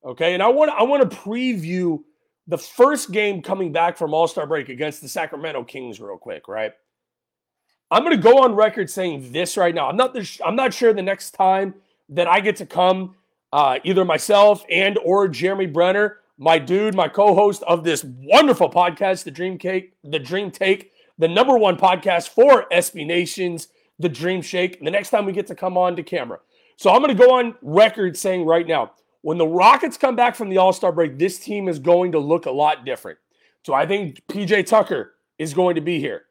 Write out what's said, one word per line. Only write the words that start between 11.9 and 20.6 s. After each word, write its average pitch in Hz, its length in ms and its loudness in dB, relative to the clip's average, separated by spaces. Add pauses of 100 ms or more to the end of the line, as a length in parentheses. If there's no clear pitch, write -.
that 175 200 -2
I 185 120 4
get 202 180 0
to 175 80 -14
come, 185 500 0 (360)
uh, 139 320 2
either 185 220 2
myself 202 640 4
and 190 340 0
or 190 240 2
Jeremy 185 380 -4
Brenner, 185 540 0 (180)
my 160 200 2
dude, 185 380 -2
my 175 140 0
co-host 202 540 2
of 170 200 0
this 160 220 -2
wonderful 170 640 2
podcast, 180 560 0
The 156 60 -14
Dream 180 260 -8
Cake, 190 360 -6 (120)
The 147 140 -4
Dream 175 320 -6
Take, - 420 -2 (240)